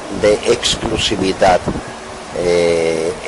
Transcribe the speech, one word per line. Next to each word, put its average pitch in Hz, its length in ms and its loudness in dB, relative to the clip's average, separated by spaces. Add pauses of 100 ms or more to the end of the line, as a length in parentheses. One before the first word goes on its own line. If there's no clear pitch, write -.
(220)
de 104 120 4 (180)
exclusividad, 95 1080 2 (800)
eh, 85 720 2 (160)